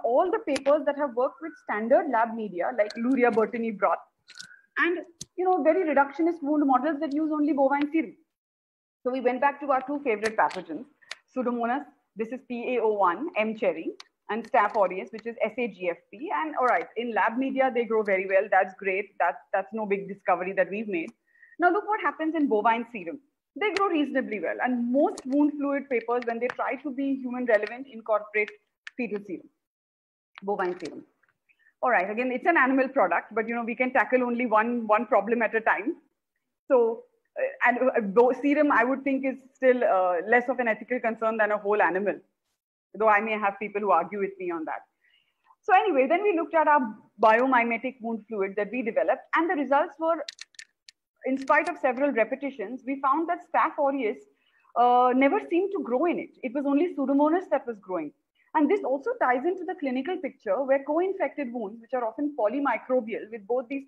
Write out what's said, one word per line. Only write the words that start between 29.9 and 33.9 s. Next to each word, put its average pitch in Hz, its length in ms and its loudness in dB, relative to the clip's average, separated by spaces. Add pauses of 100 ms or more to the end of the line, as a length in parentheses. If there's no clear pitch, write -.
bovine 185 380 -4
serum. - 240 -12 (800)
All 254 100 2
right, 190 180 2
again, 247 220 -2
it's 254 160 -2
an 339 100 4
animal 269 300 4
product, 214 480 0
but, 220 120 -2
you 233 60 -6
know, 240 100 -4
we 233 120 -6
can 254 160 -2